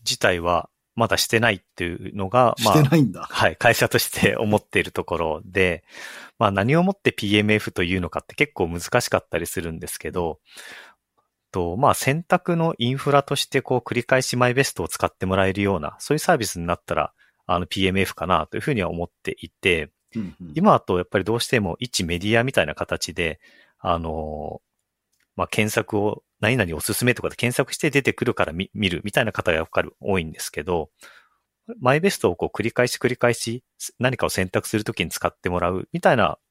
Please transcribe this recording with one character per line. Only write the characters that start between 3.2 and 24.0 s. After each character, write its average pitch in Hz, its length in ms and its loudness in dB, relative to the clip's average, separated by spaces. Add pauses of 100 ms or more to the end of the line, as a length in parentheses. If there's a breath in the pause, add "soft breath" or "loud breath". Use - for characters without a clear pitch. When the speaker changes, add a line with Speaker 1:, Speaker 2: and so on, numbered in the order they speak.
Speaker 1:
は - 200 2
い、 80 60 -4
会 117 200 4
社 120 120 2
と - 100 2
し - 120 -2
て - 260 2
思 104 220 2
っ - 40 -4
て - 200 0
い - 20 2
る - 80 -14
と 90 140 -4
こ 85 120 -4
ろ 80 280 -2
で、 92 400 0 (520 loud breath)
ま 113 100 4
あ、 101 40 2
何 101 240 2
を 170 80 4
も 190 80 2
っ - 100 -8
て - 120 2
ピ 101 180 -4
ー 104 60 6
エ 107 60 4
ム 104 100 2
エ 107 60 2
フ - 120 -8
と 95 120 -2
い 87 120 0
う 92 60 0
の 87 80 -4
か - 100 -6
っ - 60 -8
て - 100 -20
結 - 180 0
構 90 140 -2
難 85 320 -2
し - 80 -2
か 95 120 0
っ - 100 -14
た - 80 -2
り 85 80 -4
す - 160 -8
る 82 100 -8
ん 82 80 -10
で 87 80 -12
す - 120 -12
け 80 120 -10
ど、 82 300 -6 (1080 loud breath)
と、 87 260 -2
ま 131 140 6
あ、 - 20 6
選 156 300 0
択 175 340 0
の 165 200 0
イ 160 120 -2
ン 135 80 -2
フ 143 140 -2
ラ 143 120 6
と 139 140 -4
し - 80 -2
て 135 160 0
こ 127 160 0
う - 20 -2
繰 - 140 -6
り 120 100 -2
返 131 180 2
し - 140 -4
マ 123 140 4
イ 120 40 0
ベ 135 120 2
ス - 80 -8
ト 90 100 -6
を 80 60 -6
使 - 160 -4
っ - 100 -2
て - 100 -6
も 95 120 0
ら 95 100 4
え 95 60 0
る 101 80 -2
よ 98 160 2
う - 20 -6
な、 73 200 -8
そ - 140 -2
う - 20 2
い - 20 2
う - 20 -4
サ 180 140 2
ー 156 40 4
ビ 113 80 -2
ス 92 140 -6
に 85 80 -4
な 85 80 0
っ - 100 -8
た - 80 -4
ら、 76 200 -2 (320)
あ 87 120 0
の、 90 100 -4
ピ 95 180 -2
ー - 20 4
エ 92 60 0
ム 98 60 2
エ 95 60 2
フ - 100 -6
か 82 120 -6
な 85 200 2
と - 100 -8
い - 20 -8
う - 20 -8
ふ - 80 -4
う 151 40 0
に 110 80 0
は 85 80 -2
思 85 160 -6
っ - 40 -8 (140)
て - 160 -6
い - 100 -14
て、 80 420 0 (220)
Speaker 2:
う 113 60 -6
ん 90 220 -8
う - 20 -16
ん。 82 120 -14
Speaker 1:
今 180 180 6
だ 120 80 4
と 92 160 0
や 90 80 0
っ - 20 -20
ぱ 104 120 0
り 95 40 0
ど 110 120 0
う 117 40 0
し - 80 -4
て 117 140 2
も 90 180 -2
一 120 240 -4
メ 85 160 -2
デ 92 80 -6
ィ 113 100 4
ア 117 60 4
み 135 80 -4
た 101 120 2
い - 20 -4
な 76 100 -6
形 - 380 -6
で、 80 260 -4 (400 soft breath)
あ 87 180 0
の、 78 640 -8 (760)